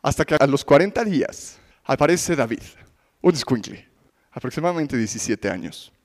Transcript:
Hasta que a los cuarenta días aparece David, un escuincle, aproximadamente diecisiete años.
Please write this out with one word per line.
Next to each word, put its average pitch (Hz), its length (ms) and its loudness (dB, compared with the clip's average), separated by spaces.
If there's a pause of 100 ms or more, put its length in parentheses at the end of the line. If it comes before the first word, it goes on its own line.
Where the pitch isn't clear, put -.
Hasta 147 220 0
que 156 140 0
a 143 80 6
los 139 180 2
cuarenta 202 400 4
días - 520 -4 (280)
aparece 160 520 2
David, 117 260 -2 (580)
un 175 120 4
escuincle, 113 560 -4 (440)
aproximadamente 151 640 -2
diecisiete 107 520 -2
años. 87 440 -8 (120)